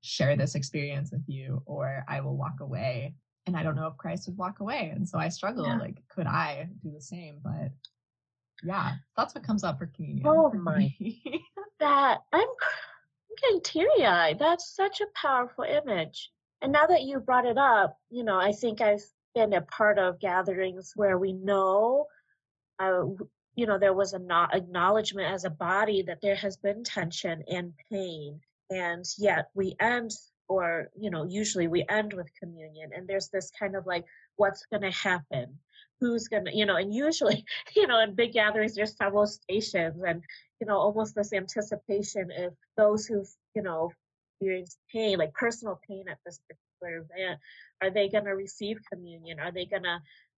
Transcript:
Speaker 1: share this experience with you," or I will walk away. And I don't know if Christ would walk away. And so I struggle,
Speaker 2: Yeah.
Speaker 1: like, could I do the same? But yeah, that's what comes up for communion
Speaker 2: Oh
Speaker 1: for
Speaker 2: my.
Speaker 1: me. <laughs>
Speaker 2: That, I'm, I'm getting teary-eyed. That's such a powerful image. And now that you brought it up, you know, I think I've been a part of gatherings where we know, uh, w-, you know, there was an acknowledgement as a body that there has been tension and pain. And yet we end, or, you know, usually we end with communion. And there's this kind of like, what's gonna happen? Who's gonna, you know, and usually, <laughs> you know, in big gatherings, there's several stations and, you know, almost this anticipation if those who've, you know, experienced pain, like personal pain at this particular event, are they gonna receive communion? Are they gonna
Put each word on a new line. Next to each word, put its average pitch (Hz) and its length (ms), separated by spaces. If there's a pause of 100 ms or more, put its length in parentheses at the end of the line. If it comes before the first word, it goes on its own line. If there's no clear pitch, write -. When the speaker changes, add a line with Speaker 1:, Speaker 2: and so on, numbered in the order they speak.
Speaker 1:
share 139 340
this 139 200
experience 143 560
with 135 180
you," 135 360
or 135 420
I 139 140
will 135 140
walk - 240
away. 139 560 (300)
And 175 100
I 160 80
don't 156 120
know 156 120
if - 100
Christ 175 300
would 180 100
walk 190 220
away. 214 300
And 175 180
so - 100
I 160 120
struggle, 196 360
Speaker 2:
Yeah. - 120
Speaker 1:
like, - 320
could 160 180
I 156 420 (140)
do 151 80
the 147 100
same? 151 380
But 147 320 (920)
yeah, 165 340 (180)
that's - 180
what 226 100
comes 208 200
up 156 160
for 170 80
communion 143 400
Speaker 2:
Oh 311 240
Speaker 1:
for 220 60
Speaker 2:
my. 170 200 (220)
Speaker 1:
me. - 240 (320)
<laughs> 403 240
Speaker 2:
That, 277 420 (100)
I'm, 330 160
I'm - 960
getting 415 200
teary-eyed. 220 760
That's 330 380
such 392 260
a 403 140
powerful 247 480
image. 233 680 (300)
And 269 100
now 294 140
that 330 160
you 269 180
brought 247 280
it 233 100
up, 220 400 (140)
you 240 120
know, 202 160
I 196 120
think 214 300
I've 208 220 (300)
been 214 200
a 175 100
part 208 340
of 185 220
gatherings 185 760
where 196 220
we 190 160
know, 202 720 (720)
uh, 190 220
w-, 185 280 (280)
you 240 100
know, 202 140
there 190 160
was 196 180
an 180 160
acknowledgement 180 1040
as 180 100
a 185 60
body 190 540
that 175 180
there 196 140
has 196 200
been 208 280
tension 170 680
and 175 240 (180)
pain. 156 480 (300)
And 175 340 (140)
yet 196 380
we 190 240
end, 233 320 (360)
or, 170 480
you 208 140
know, 160 140
usually 185 440
we 170 220
end 214 240
with 180 160 (100)
communion. 156 560
And 180 120
there's 196 220
this 185 200 (100)
kind 196 160
of 185 120
like, 175 180 (300)
what's 196 320
gonna 202 240
happen? 165 640 (420)
Who's 233 280
gonna, 202 260
you 214 140
know, 190 80
and 196 180
usually, 285 500 (160)
<laughs> - 160
you 403 120
know, 226 140
in 214 120
big 233 200
gatherings, 214 420
there's 208 200
several 202 300
stations 185 840
and, 170 140 (380)
you 214 80
know, 202 100
almost 214 380
this 208 180
anticipation 202 960
if 180 240 (240)
those 214 300
who've, 202 220 (260)
you 214 80
know, 170 280 (480)
experienced 185 380 (140)
pain, 214 260
like 156 160
personal 233 540
pain 196 220
at - 160
this 175 220
particular 165 640
event, 180 300 (420)
are 190 100
they 202 180
gonna 202 260
receive 202 420 (140)
communion? 165 480
Are 170 120
they 180 140
gonna 175 360 (360)